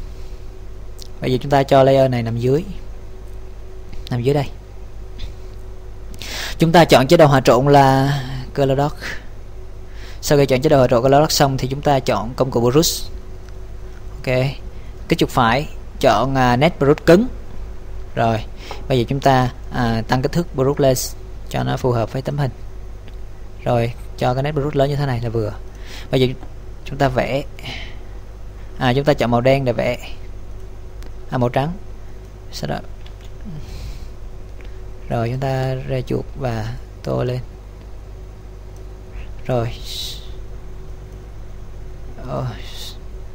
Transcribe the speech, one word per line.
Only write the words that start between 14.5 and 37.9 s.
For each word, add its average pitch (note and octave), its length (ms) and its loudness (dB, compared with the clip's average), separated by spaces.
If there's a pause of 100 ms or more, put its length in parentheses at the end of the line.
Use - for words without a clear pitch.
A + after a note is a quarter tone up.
cái E3 100 2
chuột - 120 2
phải B2+ 380 4 (320)
chọn, B2+ 360 4
à, B2 200 6
nét D3+ 240 4
brush C#3+ 260 6
cứng. F#3+ 220 10 (880)
Rồi, A2+ 280 2 (440)
bây C3 100 2
giờ A#2 100 4
chúng C#3 120 0
ta, B2+ 300 6 (220)
à, A2+ 360 2
tăng C3 140 2
kích C#3+ 100 0
thước E3+ 240 -2
brush C#3 240 2
lên C3 180 6 (520)
cho B2+ 140 -2
nó B2+ 140 0
phù B2+ 140 2
hợp A2+ 220 0
với C3+ 80 -2
tấm C#3+ 160 -4
hình. C#3 140 0 (1120)
Rồi, A#2+ 300 2 (240)
cho B2+ 160 0
cái C3+ 100 -2
nét D3 80 -2
brush D3 240 -2
lớn C#3 140 4
như C#3+ 60 0
thế C#3+ 100 0
này B2+ 180 0
là A#2+ 60 -2
vừa. A2 240 -2 (580)
Bây C3+ 100 4
giờ B2+ 60 6 (580)
chúng C#3 120 -8
ta C#3 100 4
vẽ. B2+ 360 0 (1300)
À, B2+ 160 2
chúng C#3 120 2
ta D3+ 80 6
chọn A#2+ 180 2
màu A#2+ 100 4
đen C3+ 240 4
để A#2+ 80 2
vẽ. B2 240 0 (1300)
À, C3+ 60 -2
màu B2 120 4
trắng. C3+ 220 0 (800)
Sau - 160 -8
đó. - 120 -4 (2250)
Rồi, A#2 200 0
chúng B2+ 100 -4
ta C3 360 -2 (140)
re C3 120 -2
chuột B2 240 -2 (140)
và A#2 340 -4 (300)
tô B2+ 200 -2
lên. B2 160 -2 (2000)